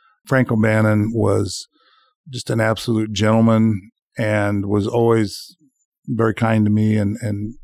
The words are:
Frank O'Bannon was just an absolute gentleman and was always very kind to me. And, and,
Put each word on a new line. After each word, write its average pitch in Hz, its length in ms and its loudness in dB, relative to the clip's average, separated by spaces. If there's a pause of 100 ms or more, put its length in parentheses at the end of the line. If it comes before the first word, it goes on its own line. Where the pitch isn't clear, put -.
(260)
Frank 127 260 0
O'Bannon 110 640 2
was 101 520 -2 (600)
just 123 220 -10
an 113 100 -2
absolute 110 520 -2
gentleman 110 760 2 (260)
and 101 500 -2
was 101 200 0
always 117 680 0 (500)
very 110 280 0
kind 113 300 2
to 104 60 2
me. 107 260 2
And, 101 240 -2
and, 104 440 -8